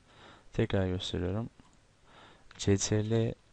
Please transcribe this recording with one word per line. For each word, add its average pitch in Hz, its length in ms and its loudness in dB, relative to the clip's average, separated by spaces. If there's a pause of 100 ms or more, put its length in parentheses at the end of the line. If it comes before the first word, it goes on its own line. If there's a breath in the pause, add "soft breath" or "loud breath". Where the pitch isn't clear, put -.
(520 loud breath)
Tekrar 101 340 0
gösteriyorum. 92 640 -4 (1080 loud breath)
C 101 180 2
T 107 200 0
R 107 140 0
L 113 240 2 (180)